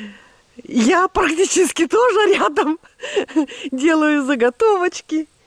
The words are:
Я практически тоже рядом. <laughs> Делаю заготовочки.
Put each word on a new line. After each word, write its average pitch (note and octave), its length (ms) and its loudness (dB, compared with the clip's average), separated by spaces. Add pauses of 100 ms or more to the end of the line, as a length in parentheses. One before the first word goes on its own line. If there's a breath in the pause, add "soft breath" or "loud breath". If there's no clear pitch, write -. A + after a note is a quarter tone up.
(640 loud breath)
Я E4+ 440 2
практически E4+ 800 0
тоже G#4+ 480 2
рядом. D4+ 440 0 (460 loud breath)
<laughs> D4 240 -2 (240 loud breath)
Делаю D4+ 500 2
заготовочки. D#4 1040 0 (180 soft breath)